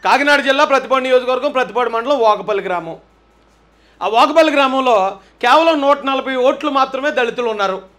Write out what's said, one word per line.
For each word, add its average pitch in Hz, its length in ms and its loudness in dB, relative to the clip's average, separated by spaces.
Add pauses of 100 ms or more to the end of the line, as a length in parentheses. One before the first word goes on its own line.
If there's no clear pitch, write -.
కాకినాడ 277 360 2
జిల్లా 269 240 2
ప్రతిపాడు 269 380 0
నియోజకవర్గం, 254 500 0
ప్రతిపాడు 247 380 -2
మండలం, 233 300 -2
వాకపల్లి 208 440 0
గ్రామం. 170 320 -8 (1040)
ఆ 185 60 -2
వాకపల్లి 294 440 2
గ్రామంలో 254 640 0 (240)
కేవలం 311 380 4
నూట 277 240 0
నలభై 262 300 -4
ఓట్లు 277 360 0
మాత్రమే 269 400 -2
దళితులు 240 380 -2
ఉన్నారు. 196 340 -4 (160)